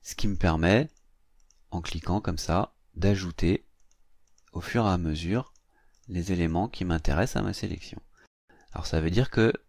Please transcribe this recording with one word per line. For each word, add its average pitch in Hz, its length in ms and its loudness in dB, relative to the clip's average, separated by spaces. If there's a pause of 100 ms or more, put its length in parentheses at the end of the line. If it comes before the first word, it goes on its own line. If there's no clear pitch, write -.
ce - 100 -14
qui - 140 0
me 98 100 0
permet, 90 500 4 (840)
en 85 100 -6
cliquant 90 400 -2
comme 82 160 -4
ça, - 380 -2 (180)
d'ajouter 95 720 2 (880)
au 87 80 -10
fur 117 240 -2
et 98 60 2
à 90 80 2
mesure 82 520 -2 (560)
les 90 240 -4
éléments 87 380 0
qui - 160 -6
m'intéressent 87 560 0
à 104 40 -2
ma 98 80 -4
sélection. - 460 -10 (720)
Alors - 140 -8
ça 80 160 0
veut 82 100 0
dire 120 200 2
que 113 200 4 (180)